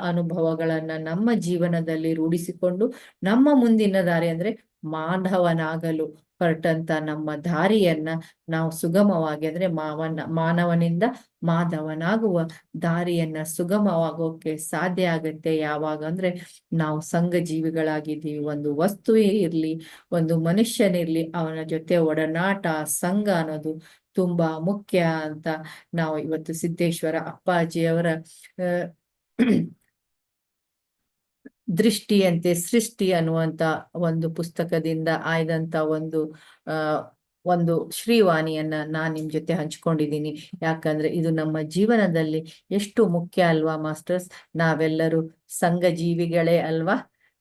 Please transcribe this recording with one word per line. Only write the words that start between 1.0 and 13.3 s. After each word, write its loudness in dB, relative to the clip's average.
ಜೀವನದಲ್ಲಿ 0
ರೂಢಿಸಿಕೊಂಡು, 0
ನಮ್ಮ 4
ಮುಂದಿನ 4
ದಾರಿ 2
ಅಂದ್ರೆ -4
ಮಾಧವನಾಗಲು 0
ಹೊರಟಂತ 0
ನಮ್ಮ -4
ದಾರಿಯನ್ನ 2
ನಾವು 0
ಸುಗಮವಾಗಿ, 2
ಅಂದ್ರೆ -2
ಮಾವನ-, -4
ಮಾನವನಿಂದ 2
ಮಾಧವನಾಗುವ 0
ದಾರಿಯನ್ನ 0